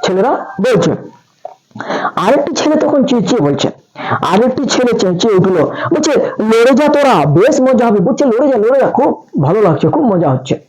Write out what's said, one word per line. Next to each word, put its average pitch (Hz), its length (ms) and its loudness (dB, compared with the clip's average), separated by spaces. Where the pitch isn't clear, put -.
ছেলেরা 196 420 -2
বলছে। 196 340 0
আরেকটি 262 380 0
ছেলে 302 220 0
তখন 294 280 0
চেঁচিয়ে 226 380 0
বলছে, 143 260 -2
আরেকটি 233 440 0
ছেলে 240 320 0
চেঁচিয়ে 190 360 0
উঠলো, 180 320 2
বলছে, 311 460 -2
"লড়ে 226 340 4
যা 294 140 2
তোরা, 262 380 2
বেশ 180 340 2
মজা 254 260 2
হবে।" 208 140 2
বলছে, 240 240 0
"লড়ে 254 240 0
যা, 262 100 2
লড়ে 240 220 2
যা, 233 60 2
খুব - 380 -2
ভালো 180 200 2
লাগছে, 160 260 2
খুব 320 140 0
মজা 180 280 0
হচ্ছে।" - 380 -4